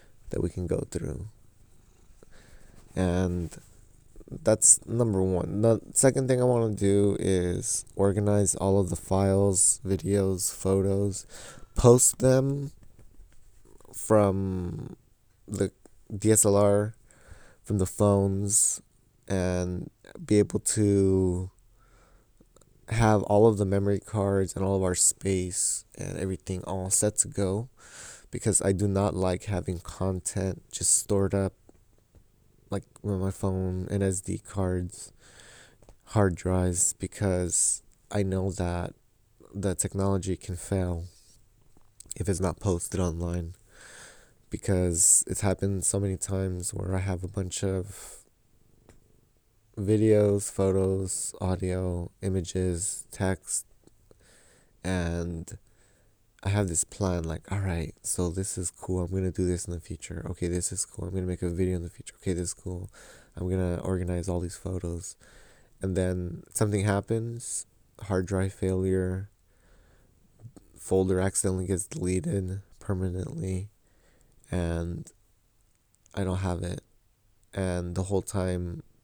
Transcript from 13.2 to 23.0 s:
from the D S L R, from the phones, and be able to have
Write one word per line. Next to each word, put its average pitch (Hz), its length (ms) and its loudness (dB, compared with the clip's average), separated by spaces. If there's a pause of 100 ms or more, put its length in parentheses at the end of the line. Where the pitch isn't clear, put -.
from 95 1040 0 (520)
the 101 240 -2 (440)
D 107 160 4
S 107 140 6
L 101 100 4
R, 104 380 4 (720)
from 104 160 0
the 92 80 2
phones, 98 960 2 (440)
and 90 640 -2 (360)
be 107 140 4
able 101 200 2
to 95 920 2 (1400)
have 107 340 4